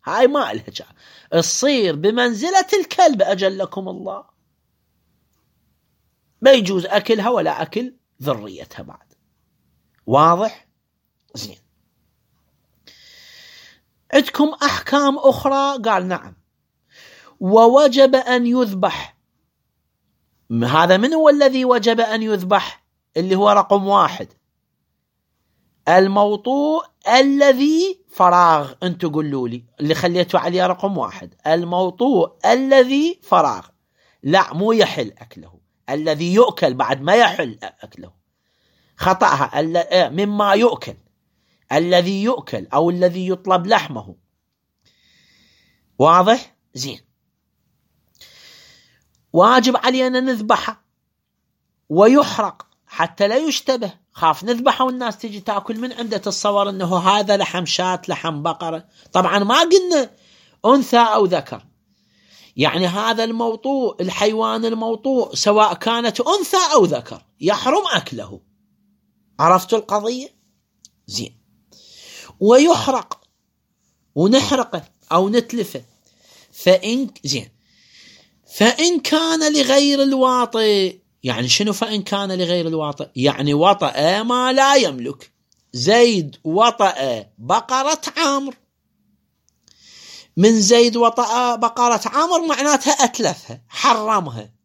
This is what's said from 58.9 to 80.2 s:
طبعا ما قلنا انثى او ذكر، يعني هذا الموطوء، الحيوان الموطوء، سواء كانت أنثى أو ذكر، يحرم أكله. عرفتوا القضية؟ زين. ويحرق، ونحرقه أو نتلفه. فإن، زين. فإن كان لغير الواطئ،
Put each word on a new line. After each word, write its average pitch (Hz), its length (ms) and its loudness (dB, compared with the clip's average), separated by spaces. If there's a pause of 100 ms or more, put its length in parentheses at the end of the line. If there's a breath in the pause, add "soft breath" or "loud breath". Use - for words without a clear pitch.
طبعا 185 260 0
ما 220 220 0
قلنا 339 500 0 (560 soft breath)
انثى 247 320 2
او 220 260 2
ذكر، 165 400 -4 (920 soft breath)
يعني 160 280 0
هذا 214 380 -2
الموطوء، 233 760 -4
الحيوان 220 640 -2
الموطوء، 226 720 -4
سواء 208 400 2
كانت 233 460 -4
أنثى 349 540 0
أو 226 100 6
ذكر، 135 400 -6 (160)
يحرم 247 520 -2
أكله. 101 480 -8 (960)
عرفتوا 185 400 2
القضية؟ 214 500 -6 (800)
زين. - 340 -12 (1000 loud breath)
ويحرق، 262 800 2 (920)
ونحرقه 226 680 0 (300)
أو 185 160 2
نتلفه. 233 540 -4 (720 soft breath)
فإن، 202 580 0 (140)
زين. 131 240 -8 (1080 soft breath)
فإن 302 440 2
كان 320 520 -2
لغير 277 500 2
الواطئ، 240 960 0 (240)